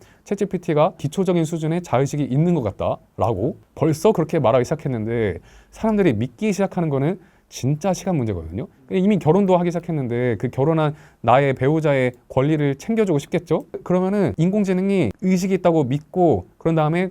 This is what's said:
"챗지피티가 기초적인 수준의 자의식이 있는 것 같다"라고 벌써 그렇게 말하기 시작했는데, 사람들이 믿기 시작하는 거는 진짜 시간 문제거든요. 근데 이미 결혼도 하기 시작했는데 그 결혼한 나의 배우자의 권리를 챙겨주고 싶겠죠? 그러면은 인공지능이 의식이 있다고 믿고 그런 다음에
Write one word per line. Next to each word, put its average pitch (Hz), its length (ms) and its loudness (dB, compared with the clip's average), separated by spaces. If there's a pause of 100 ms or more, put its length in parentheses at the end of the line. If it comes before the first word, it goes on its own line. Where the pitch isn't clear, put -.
(240)
"챗지피티가 180 760 -2
기초적인 175 480 0
수준의 160 360 -4
자의식이 143 420 -2
있는 143 300 0
것 156 80 0
같다"라고 101 960 -4 (180)
벌써 160 380 2
그렇게 165 260 0
말하기 127 260 4
시작했는데, 113 720 -2 (320)
사람들이 202 420 0
믿기 135 400 -4
시작하는 180 360 -2
거는 143 300 0 (300)
진짜 151 440 -2
시간 180 220 -4
문제거든요. 98 520 -4 (200)
근데 185 140 -2
이미 202 160 2
결혼도 185 400 4
하기 175 140 0
시작했는데 127 680 -2
그 127 120 -4
결혼한 151 440 0 (280)
나의 131 320 4
배우자의 139 580 2 (180)
권리를 143 460 0
챙겨주고 202 440 0
싶겠죠? 175 460 -2 (180)
그러면은 185 540 0
인공지능이 185 720 0 (120)
의식이 185 340 2
있다고 165 300 2
믿고 143 600 0 (140)
그런 165 160 -2
다음에 160 360 0